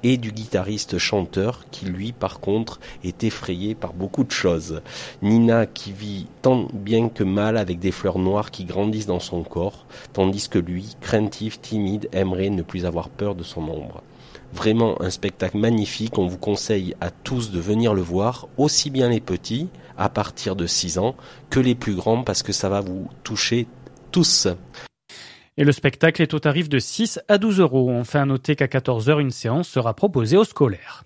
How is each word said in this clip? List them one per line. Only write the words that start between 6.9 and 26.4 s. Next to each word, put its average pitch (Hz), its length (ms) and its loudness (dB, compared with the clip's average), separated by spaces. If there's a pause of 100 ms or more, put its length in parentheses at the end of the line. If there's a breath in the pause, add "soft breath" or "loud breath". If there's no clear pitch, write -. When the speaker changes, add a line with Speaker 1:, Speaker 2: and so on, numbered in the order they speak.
Speaker 1:
que 110 160 -2
mal 104 320 2
avec 90 240 -2
des 92 100 2
fleurs 92 300 -2
noires 98 320 0
qui 92 140 -10
grandissent 104 400 -2
dans 90 120 0
son 87 240 -6
corps, 87 420 -6 (280 loud breath)
tandis 98 360 0
que 101 120 2
lui, 90 400 -8
craintif, 107 600 -2
timide, 104 520 -2
aimerait 95 380 0
ne 92 120 -2
plus 90 240 -6
avoir 82 220 -4
peur 101 260 -4
de 90 80 -10
son 80 200 -10
ombre. 76 420 -10 (460 loud breath)
Vraiment 110 520 2
un 92 80 -2
spectacle 95 480 -4
magnifique, 110 580 0
on 95 100 2
vous 90 120 -6
conseille 98 640 -2
à 87 80 -4
tous 117 400 -6
de 92 100 -2
venir 107 320 2
le 98 80 4
voir, 95 560 -2
aussi 147 320 2
bien 131 220 2
les 113 100 2
petits, 117 480 -4 (300 loud breath)
à 101 100 0
partir - 480 -4
de 85 100 -2
six 85 300 -2
ans, 107 200 0 (340 loud breath)
que 131 100 2
les 123 140 4
plus 120 200 -2
grands, 113 280 0
parce 104 200 -2
que 104 100 -6
ça 95 180 -2
va 98 100 0
vous 95 300 -8 (140)
toucher 117 420 0 (440)
tous. - 380 4 (1080 loud breath)
Speaker 2:
Et 147 60 4
le 143 80 8
spectacle 160 500 2
est 156 100 2
au 156 60 -2
tarif 151 320 0